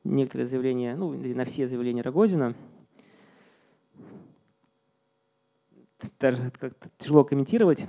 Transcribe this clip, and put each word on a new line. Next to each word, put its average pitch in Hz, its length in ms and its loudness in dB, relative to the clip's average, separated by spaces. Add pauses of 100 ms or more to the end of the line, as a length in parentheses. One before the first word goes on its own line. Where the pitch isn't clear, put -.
некоторые 131 420 -2
заявления, 127 480 -2
ну, 160 200 -6
или 127 180 -8
на 127 120 -4
все 123 240 -4
заявления 120 340 -2
Рогозина. 143 520 2 (3750)
Даже 123 320 0
как-то - 480 -14
тяжело 147 260 6
комментировать 147 640 2